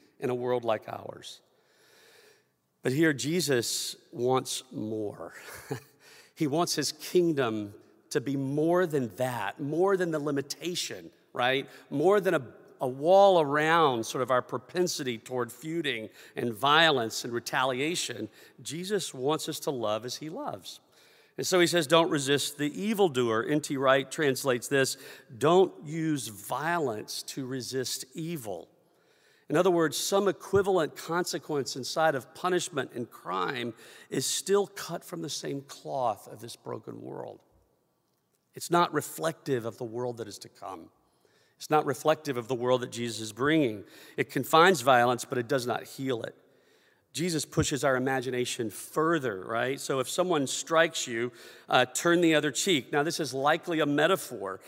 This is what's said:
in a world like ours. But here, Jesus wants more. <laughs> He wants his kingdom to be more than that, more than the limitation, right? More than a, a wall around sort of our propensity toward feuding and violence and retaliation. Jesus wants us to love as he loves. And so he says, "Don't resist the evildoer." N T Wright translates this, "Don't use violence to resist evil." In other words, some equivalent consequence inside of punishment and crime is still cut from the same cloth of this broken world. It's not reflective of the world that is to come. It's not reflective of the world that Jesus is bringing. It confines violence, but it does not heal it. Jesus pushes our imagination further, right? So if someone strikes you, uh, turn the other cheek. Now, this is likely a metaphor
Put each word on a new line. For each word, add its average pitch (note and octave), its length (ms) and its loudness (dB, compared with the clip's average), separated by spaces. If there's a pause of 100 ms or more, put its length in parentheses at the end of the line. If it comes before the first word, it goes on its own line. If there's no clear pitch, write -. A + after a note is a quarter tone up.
(200)
in C3 80 -2
a B2 60 0
world B2 320 -2
like G#2+ 240 -2
ours. - 500 -14 (1400)
But B2+ 100 0
here, D#3 220 4
Jesus C#3 800 -2 (160)
wants B2+ 580 0
more. G#2+ 640 -8 (380)
<laughs> C3 80 -6 (560)
He D#3+ 120 -2
wants E3 280 0
his D3 180 -2
kingdom B2 840 0 (360)
to D3 100 -2
be C#3 160 -4
more D3+ 500 2
than C3+ 300 -2
that, A#2+ 420 -4
more E3 380 0
than F3+ 140 0
the D#3 80 -2
limitation, C#3+ 920 -6 (220)
right? C3 340 0 (220)
More F3+ 320 4
than F3+ 140 2
a, C#3+ 80 2 (380)
a B2+ 80 -2
wall F3+ 520 8
around D3+ 640 4
sort - 160 -4
of B2 100 0
our B2+ 120 4
propensity C3+ 760 -4
toward A#2+ 340 -6
feuding D3 600 -4 (260)
and B2 160 -2
violence C#3 720 4
and B2 80 -6
retaliation. C3+ 960 -4 (340)
Jesus E3+ 520 -6
wants C#3+ 340 -2
us D3+ 120 -8
to - 100 -4
love A2 340 -2
as B2 120 -8
he D3+ 120 -12
loves. E3 520 -12 (580)
And C3+ 80 -4
so F3+ 140 4
he E3+ 60 6
says, D#3+ 200 2
"Don't E3 240 6
resist C#3 480 0
the D3 220 -4
evildoer." C3 640 2
N D3+ 160 0
T D3+ 160 -6
Wright C3+ 340 4
translates C3 580 0
this, C3+ 300 2 (400)
"Don't E3+ 340 6 (120)
use D3+ 440 -4
violence C3 960 -4
to - 240 -10
resist B2+ 580 -6 (100)
evil." C3+ 540 -10 (840)
In D3+ 80 2
other F3+ 120 6
words, E3 280 4
some G3 280 2
equivalent F#3 680 2
consequence D#3+ 800 -4
inside D#3 380 0
of B2 200 -8
punishment F3 600 -2
and A#2+ 160 -8
crime D#3+ 640 -4 (340)
is C3+ 160 -2
still G3 420 2
cut - 380 -12
from E3+ 160 -10
the D#3+ 80 -8
same C#3+ 340 -8
cloth C#3 680 -4
of A2 80 -18
this A#2 160 -14
broken A2+ 460 -12
world. B2 380 -12 (1120)
It's - 160 -8
not E3+ 240 2
reflective D3+ 720 -4
of A2+ 100 -8
the B2+ 80 -8
world A#2+ 320 -6
that A2 120 -10
is G2 100 -14
to A2+ 100 -18
come. F2+ 400 -14 (720)
It's - 100 -16
not D3+ 160 2
reflective D3 540 -2
of A2+ 100 -8
the C3 60 -2
world B2 260 2
that A#2+ 100 -6
Jesus A2+ 300 -6
is A2 120 -10
bringing. B2 520 0 (320)
It - 140 -4
confines D#3+ 500 6
violence, B2 460 6
but C3 100 -4
it B2 100 -2
does B2 200 0
not A2 180 -4
heal C3 380 -6
it. - 120 -10 (800)
Jesus D#3+ 320 -2
pushes D3 400 0
our C3+ 100 4
imagination B2+ 760 -2
further, C#3 760 -2
right? B2 320 -2
So C3+ 220 -2
if B2 100 -4
someone E3 380 0
strikes E3 580 0
you, A#2+ 240 -2 (380)
uh, B2+ 260 6
turn E3+ 260 4
the D#3+ 140 4
other D3+ 160 2
cheek. D3 420 0
Now, F3+ 120 2
this D#3+ 160 -4
is C3 120 -4
likely D#3 460 0
a D#3 80 2
metaphor C#3+ 800 0